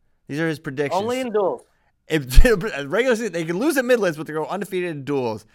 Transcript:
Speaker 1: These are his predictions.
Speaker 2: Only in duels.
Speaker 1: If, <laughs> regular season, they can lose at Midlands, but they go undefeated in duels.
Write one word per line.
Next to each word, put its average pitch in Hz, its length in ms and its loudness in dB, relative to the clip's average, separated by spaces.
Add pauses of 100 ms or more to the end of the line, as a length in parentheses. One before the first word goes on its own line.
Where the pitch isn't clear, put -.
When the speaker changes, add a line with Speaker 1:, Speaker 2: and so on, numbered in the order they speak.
(260)
Speaker 1:
These 139 140 -6
are 165 80 -2
his 156 100 -4
predictions. 147 440 -4
Speaker 2:
Only 247 180 -4
in 247 120 -6
duels. 185 300 -2 (460)
Speaker 1:
If, 131 360 6
<laughs> 180 420 2
regular 226 300 0
season, 214 160 -6
they 170 120 -6
can 170 140 -4
lose 269 180 0
at 285 80 2
Midlands, 208 320 2
but 151 120 -10
they 151 40 -10
go 156 140 -4
undefeated 180 440 -6
in 143 140 -10
duels. 123 400 -4 (100)